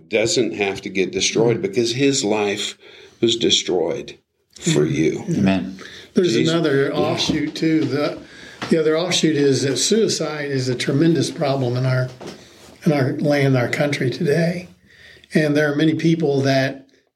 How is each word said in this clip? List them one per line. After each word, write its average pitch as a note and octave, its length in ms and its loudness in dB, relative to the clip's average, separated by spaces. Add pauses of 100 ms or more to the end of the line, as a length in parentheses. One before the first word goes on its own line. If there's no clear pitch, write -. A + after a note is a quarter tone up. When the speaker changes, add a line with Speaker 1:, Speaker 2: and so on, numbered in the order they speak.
Speaker 1:
doesn't A2 460 0
have G2 280 -2
to G2+ 60 -10
get F#2 240 -2
destroyed G#2+ 460 0
Speaker 2:
Mm. E2+ 40 -4
Speaker 1:
because A#2 300 -2
his C3+ 320 0
life G#2 540 -2 (420)
was A2+ 160 2
destroyed F2 840 -2 (400)
for D2+ 260 2
you. D2+ 460 0
Speaker 3:
Amen. F#2+ 480 0 (360)
Speaker 2:
There's F3 200 2
Speaker 1:
Jesus. D#3+ 180 2
Speaker 2:
another D3 360 0
Speaker 1:
Yeah. D3 100 -2
Speaker 2:
offshoot, D#3 560 -2
too. D#3+ 300 0
The, D3 340 -4 (520)
the E3 100 4
other D#3 160 2
offshoot E3+ 400 0
is C#3 260 2
that C3+ 140 -2
suicide D3+ 720 0
is C3 180 -2
a B2+ 60 -2
tremendous C#3+ 560 2
problem C3+ 460 -2
in C3 80 -2
our, B2+ 240 0 (800)
in D#3 60 4
our C#3 260 2
land, C#3+ 400 2
our A#2 100 0
country C#3+ 420 -2
today. E3 580 0 (680)
And D3+ 220 2
there D3+ 140 2
are C#3 60 -2
many D3+ 180 2
people D#3+ 480 2
that C3+ 460 0 (280)